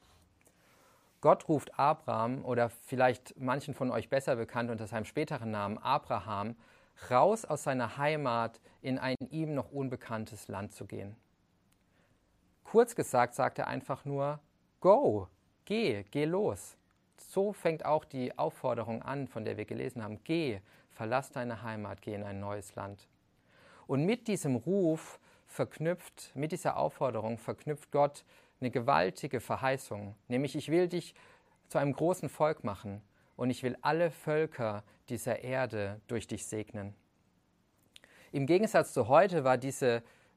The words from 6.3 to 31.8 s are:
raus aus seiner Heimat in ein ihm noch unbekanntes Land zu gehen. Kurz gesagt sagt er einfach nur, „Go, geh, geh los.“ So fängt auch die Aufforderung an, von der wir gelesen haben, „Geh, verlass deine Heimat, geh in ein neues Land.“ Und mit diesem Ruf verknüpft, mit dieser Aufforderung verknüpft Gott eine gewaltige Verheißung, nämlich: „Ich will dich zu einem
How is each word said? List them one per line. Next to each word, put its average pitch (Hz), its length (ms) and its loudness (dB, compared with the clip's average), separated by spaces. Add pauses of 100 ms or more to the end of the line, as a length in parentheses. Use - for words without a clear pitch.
raus 165 360 6
aus 151 160 -4
seiner 127 340 0
Heimat 139 640 0 (220)
in 131 160 -2
ein 131 180 -2 (140)
ihm 156 240 -2
noch 135 180 -4
unbekanntes 120 760 -6
Land 101 260 -8
zu - 100 -12
gehen. 101 320 -10 (1500)
Kurz 240 320 6
gesagt 123 380 2
sagt 127 260 0
er - 100 -2
einfach 131 360 -6
nur, 143 340 -2 (440)
„Go, 180 460 6 (360)
geh, 165 460 0
geh 147 160 0
los.“ 170 500 -2 (400)
So 196 380 -2
fängt 160 320 -2
auch 151 180 2
die 127 340 -4
Aufforderung 117 600 -2
an, 139 260 -4
von 110 200 -8
der 107 100 -4
wir 104 80 -6
gelesen 120 380 -6
haben, 107 220 -8
„Geh, 147 360 -2 (300)
verlass 120 420 -4
deine 120 300 -6
Heimat, 107 400 -8
geh 110 100 -8
in 104 100 -6
ein 98 160 -8
neues 101 360 -8
Land.“ 101 340 -10 (800)
Und 143 180 2
mit 226 240 0
diesem 151 280 0
Ruf 165 640 0 (280)
verknüpft, - 880 -6
mit 151 180 -4
dieser 165 240 -2
Aufforderung 117 640 -2
verknüpft - 520 -8
Gott 143 360 2 (340)
eine 123 100 -2
gewaltige 139 720 2
Verheißung, 110 720 -4 (140)
nämlich: 135 260 0
„Ich 147 160 -6
will 175 180 4
dich 170 260 -6 (540)
zu - 80 -6
einem 143 160 2